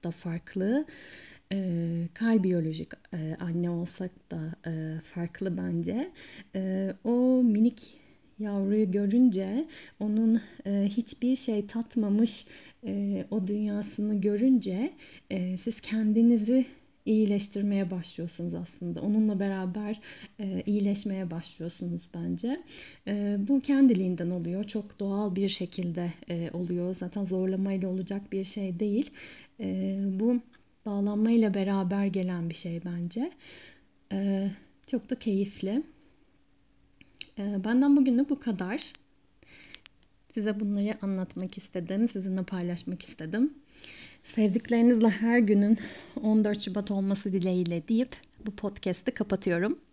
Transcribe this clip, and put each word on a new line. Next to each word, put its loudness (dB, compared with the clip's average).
da -4
farklı. -2
E, -2
kal 2
biyolojik, 0
e, -4
anne -2
olsak -6
da, -8
e, -6
farklı -4
bence. -4
E, -2
o 4
minik 2
yavruyu 0
görünce, 2
onun, 2
e, 2
hiçbir 0
şey -2
tatmamış, 0
e, -2
o 0
dünyasını -2
görünce, 2
e, -2
siz -6
kendinizi 4
iyileştirmeye 2
başlıyorsunuz -8
aslında. -8
Onunla 2
beraber, -4
e, -4
iyileşmeye 0
başlıyorsunuz -8
bence. -4
E, -2
bu 4
kendiliğinden 4
oluyor. -4
Çok -8
doğal -2
bir 2
şekilde, -4
e, -4
oluyor. -2
Zaten -4
zorlamayla 0
olacak -6
bir -2
şey -4
değil. 0
E, -2
bu 2
bağlanmayla 2
beraber 0
gelen -2
bir -8
şey -8
bence. -4
E, 0
çok -4
da -4
keyifli. -2
E, -4
benden 6
bugünlük 4
bu 0
kadar. -4
Size -2
bunları -2
anlatmak -6
istedim, -2
sizinle -4
paylaşmak -6
istedim. -2
Sevdiklerinizle 4
her 4
günün 6
on 4
dört 0
Şubat -4
olması 0
dileğiyle 0
deyip 0
bu -6
podcast'ı -4
kapatıyorum. 0